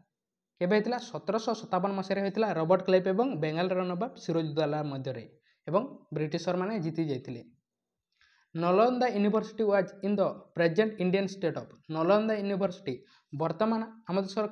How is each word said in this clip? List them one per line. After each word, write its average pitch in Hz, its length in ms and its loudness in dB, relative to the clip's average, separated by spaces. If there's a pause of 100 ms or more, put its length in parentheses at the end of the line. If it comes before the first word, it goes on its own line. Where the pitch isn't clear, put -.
(600)
କେବେ 180 160 2
ହେଇଥିଲା? 233 220 0
ସତରଶହ 220 560 -4
ସତାବନ 190 380 -2
ମସିହାରେ 196 300 0
ହୋଇଥିଲା। 202 300 0
ରବର୍ଟ 165 300 4
କ୍ଲାଇଭ୍ 185 260 4
ଏବଂ 214 200 2 (120)
ବେଙ୍ଗାଲର 175 440 0
ନବାବ 180 320 -4
ସିରୋଜଉଦ୍ଦୌଲା 156 640 0
ମଧ୍ୟରେ 135 420 -6 (420)
ଏବଂ 180 160 2 (320)
ବ୍ରିଟିଶରମାନେ 170 640 -2
ଜିତି 160 240 -4
ଯାଇଥିଲେ। 139 380 -6 (1120)
ନଲନ୍ଦା 214 540 4
ୟୁନିଭର୍ସିଟି 208 560 0
ୱାଜ୍ 196 260 2 (140)
ଇନ୍ 202 120 0
ଦ 196 60 2 (320)
ପ୍ରେଜେଣ୍ଟ 170 460 2
ଇଣ୍ଡିଆନ୍ 185 280 2
ଷ୍ଟେଟ୍ 160 300 -4
ଅଫ୍, 117 140 -12 (180)
ନଲନ୍ଦା 190 440 2
ୟୁନିଭର୍ସିଟି 196 600 -4 (380)
ବର୍ତ୍ତମାନ 165 480 -2 (260)
ଆମ 180 140 -2
ଦେଶର 196 320 -4